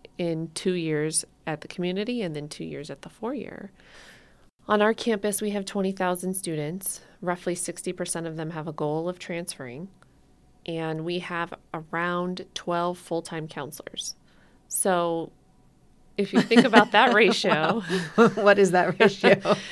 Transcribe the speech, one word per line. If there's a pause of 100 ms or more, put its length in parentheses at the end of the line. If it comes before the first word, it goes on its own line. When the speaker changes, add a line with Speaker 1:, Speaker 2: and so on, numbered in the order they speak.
(180)
Speaker 1:
in
two
years (220)
at
the
community
and
then
two
years
at
the
four-year. (1000)
On
our
campus,
we
have
twenty
thousand
students. (200)
Roughly
sixty
percent
of
them
have
a
goal
of
transferring, (800)
and
we
have (200)
around
twelve
full-time
counselors. (540)
So (840)
if
you
think
about
that
Speaker 2:
<laughs>
Speaker 1:
ratio (540)
Speaker 2:
What
is
that
ratio? (160)